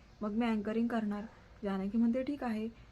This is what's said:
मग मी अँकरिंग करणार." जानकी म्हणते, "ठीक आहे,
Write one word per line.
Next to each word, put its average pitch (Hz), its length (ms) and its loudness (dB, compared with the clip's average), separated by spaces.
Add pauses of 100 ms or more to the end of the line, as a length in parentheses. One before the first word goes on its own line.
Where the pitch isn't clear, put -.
(220)
मग 214 100 -2
मी 226 140 2
अँकरिंग 220 420 2
करणार." 214 360 -2 (400)
जानकी 196 340 0
म्हणते, 233 260 4
"ठीक 285 200 -4
आहे, 226 260 -2 (220)